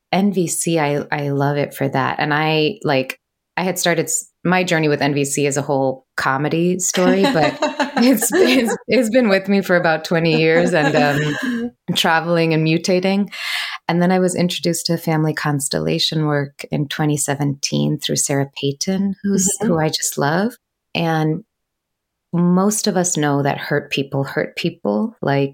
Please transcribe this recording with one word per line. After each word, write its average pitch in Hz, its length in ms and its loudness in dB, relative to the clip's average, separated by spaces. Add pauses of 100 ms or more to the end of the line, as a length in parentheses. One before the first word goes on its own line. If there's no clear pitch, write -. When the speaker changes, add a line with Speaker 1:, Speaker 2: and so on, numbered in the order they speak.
(120)
Speaker 1:
N 196 220 2
V 175 120 0
C, 165 320 -2
I, 147 320 0
I 143 200 -2
love 139 260 2
it 139 180 -2
for 139 140 -2
that. 135 320 -2
And 151 140 -2
I, 156 500 0
like, 131 340 -2 (380)
I 165 80 -2
had 185 160 -4
started 165 280 0
s-, - 220 -6 (140)
my 185 220 2
journey 156 240 2
with 147 120 0
N 143 120 0
V 143 100 0
C 139 220 -2
is 139 100 0
a 143 60 -2
whole 135 440 -2 (120)
comedy 165 640 0
story, 180 440 2
but 151 360 2
Speaker 2:
<laughs> - 40 -6 (360)
Speaker 1:
it's, 247 340 4
it's, 254 420 2 (140)
it's 220 200 2
been 240 200 4
with 190 180 2
me 196 140 2
for 185 160 2
about 160 260 0
twenty 165 340 2
years 165 360 4
and, 147 220 2
um, 151 760 0 (100)
Speaker 2:
<laughs> - 140 -4
Speaker 1:
traveling 165 580 2
and 156 140 2
mutating. 180 640 0 (580)
And 170 120 2
then 180 100 4
I 185 80 4
was 180 160 2
introduced 175 520 -2
to 170 60 0
a 165 40 0
family 156 360 0
constellation 156 920 -2
work 143 460 -4
in 147 180 -2
twenty 151 280 -2
seventeen 143 800 -2
through 147 200 -4
Sarah 139 320 0 (100)
Payton, 190 640 -2
who's, 196 240 0 (140)
Speaker 2:
Mm-hmm. 214 60 -2
Speaker 1:
who 165 120 2
I 156 80 2
just - 300 -6
love. 165 360 0 (400)
And 160 500 0 (880)
most 180 540 2
of 185 100 0
us 180 200 0
know 147 260 2
that 139 140 0
hurt - 340 -4
people 139 320 -2
hurt - 320 -4
people. 208 680 -2
Like, 139 320 0